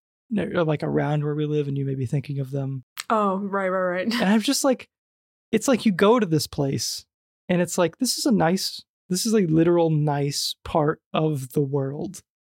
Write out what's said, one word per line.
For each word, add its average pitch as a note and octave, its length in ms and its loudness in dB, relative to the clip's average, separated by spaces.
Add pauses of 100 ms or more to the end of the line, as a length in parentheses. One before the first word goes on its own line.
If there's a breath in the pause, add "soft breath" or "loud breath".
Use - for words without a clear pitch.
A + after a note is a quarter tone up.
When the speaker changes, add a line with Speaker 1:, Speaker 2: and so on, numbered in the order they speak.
(300)
Speaker 1:
near, F#3+ 300 -2
or, E3+ 40 2
like, D3+ 200 0
around D3 400 0
where D3 100 -2
we D3+ 120 -2
live, D3+ 220 -2
and C#3 80 -4
you C#3 80 -2
may C3+ 120 -4
be C3+ 100 -4
thinking C#3 320 -4
of C3+ 140 -6
them. C3+ 320 -6 (260)
Speaker 2:
Oh, G3+ 280 2
right, G3 300 -2
right, F#3 100 0 (260)
right. - 20 -8
<laughs> A3+ 80 0
Speaker 1:
And - 160 -2
I'm A3 100 4
just C4+ 240 0
like, C4+ 240 0 (640)
it's A3 160 0
like B3 160 4
you A3+ 80 4
go G3+ 280 4
to G#3+ 60 2
this D#3+ 200 0
place, - 580 -4 (440)
and F3+ 120 2
it's F3 180 -4
like, E3+ 200 0
this B3 180 -2
is - 100 -2
a C#4 60 4
nice, F3+ 500 0 (260)
this F3+ 180 -2
is A3 80 0
a G#3 120 4
literal E3 440 4
nice D3 640 0 (100)
part D#3+ 360 0 (120)
of D#3 400 -2
the D3+ 100 0
world. C#3 600 -6 (220)